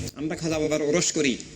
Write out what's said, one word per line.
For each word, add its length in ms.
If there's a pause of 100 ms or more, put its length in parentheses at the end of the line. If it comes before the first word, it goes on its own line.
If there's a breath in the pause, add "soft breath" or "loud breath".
(140)
আমরা 220
খাজা 220
বাবার 240
ওরস 300
করি, 240 (200)